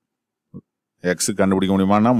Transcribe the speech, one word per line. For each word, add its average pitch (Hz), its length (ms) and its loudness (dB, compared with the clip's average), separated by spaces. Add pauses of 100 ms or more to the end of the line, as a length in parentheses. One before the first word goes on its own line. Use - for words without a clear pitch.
(1040)
எக்ஸ் 90 360 -4
கண்டுபிடிக்க 95 340 0
முடியுமான்னா 101 460 2